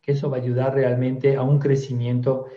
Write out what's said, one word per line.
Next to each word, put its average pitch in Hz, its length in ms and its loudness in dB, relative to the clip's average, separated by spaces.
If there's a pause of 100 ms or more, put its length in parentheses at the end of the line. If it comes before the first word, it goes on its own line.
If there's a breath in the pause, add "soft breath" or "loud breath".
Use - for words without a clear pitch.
que 143 120 -2
eso 143 160 -2
va 131 80 -4
a 127 40 -4
ayudar 123 320 0
realmente 127 640 2
a 131 80 -2
un 143 160 4
crecimiento 123 840 0 (120)